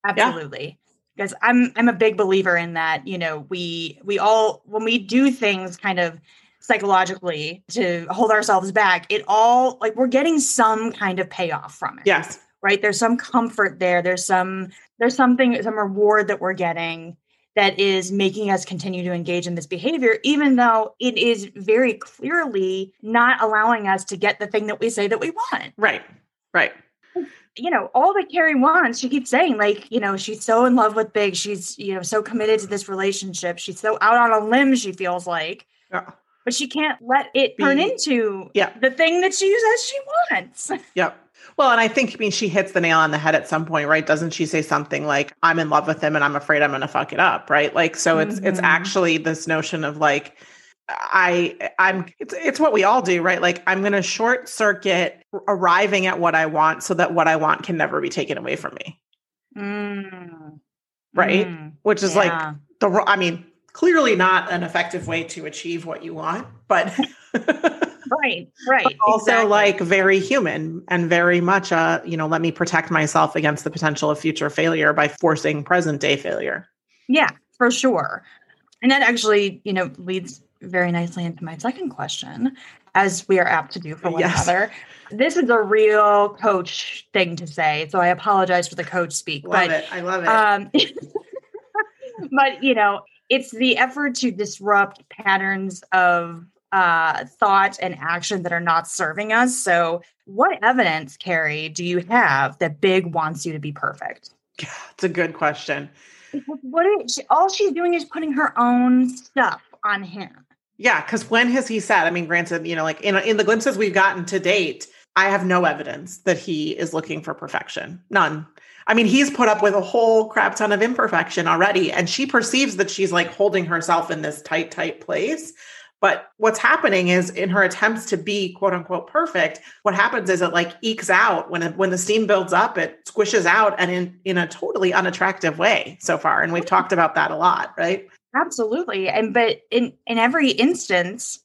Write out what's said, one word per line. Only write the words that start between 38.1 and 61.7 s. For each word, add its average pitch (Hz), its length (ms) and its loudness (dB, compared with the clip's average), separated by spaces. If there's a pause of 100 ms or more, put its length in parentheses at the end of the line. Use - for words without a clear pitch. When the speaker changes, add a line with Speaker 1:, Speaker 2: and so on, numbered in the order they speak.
Speaker 1:
Yeah. 196 180 2 (100)
Speaker 2:
the 262 100 2
thing 330 300 2
that 381 120 2
she 392 160 0 (100)
says 453 280 2
she 539 100 -8 (340)
wants. - 400 -6 (120)
<laughs> - 120 -20
Speaker 1:
Yep. 180 220 -2 (400)
Well, 269 140 6
and 233 80 6
I 226 80 4
think, 240 280 -2
I - 20 -18
mean, 208 140 -2
she 208 160 -2
hits 190 240 0
the 180 100 2
nail 165 160 4
on 156 140 4
the 151 60 -2
head 156 180 2
at - 120 0
some 160 180 -2
point, 156 220 -2
right? 156 180 2
Doesn't 156 260 0
she 160 140 -2
say 156 180 -2
something 147 420 -2
like, 143 380 -2
"I'm 165 160 4
in 156 100 -2
love 151 180 2
with 156 140 -2
him 151 140 0
and 147 80 2
I'm 143 120 0
afraid 147 280 2
I'm 143 80 2
gonna 139 160 -4
fuck - 260 -4
it 147 60 -4
up," 170 300 2
right? 151 260 2
Like, 165 200 0
so 165 220 2
it's, 190 220 -2
it's 196 180 0
Speaker 2:
Mm-hmm. - 80 -2
Speaker 1:
actually 170 540 2
this 160 280 -4
notion 160 360 -2
of, 147 140 -6
like, 143 400 0 (520)
I, 175 800 0 (100)
I'm, 190 260 2 (140)
it's, - 140 -10
it's 302 260 -4
what 302 140 4
we 208 100 4
all 233 180 4
do, 175 200 0
right? 175 200 0
Like, 175 260 0
I'm 190 160 0
gonna 202 180 0
short 247 480 -2
circuit 190 720 0 (260)
arriving 185 600 2
at 185 120 -2
what 170 140 2
I 160 140 4
want 156 340 2
so - 140 -4
that 170 180 2
what 165 140 4
I 160 80 4
want 156 280 0
can 170 140 -4
never 147 240 0
be 139 80 -4
taken 139 280 -4
away 127 180 -4
from 147 200 -10
me. - 240 -16 (580)
Speaker 2:
Mm. 190 1000 -10 (540)
Speaker 1:
Right? 180 340 2
Speaker 2:
Mm. 160 260 -12 (100)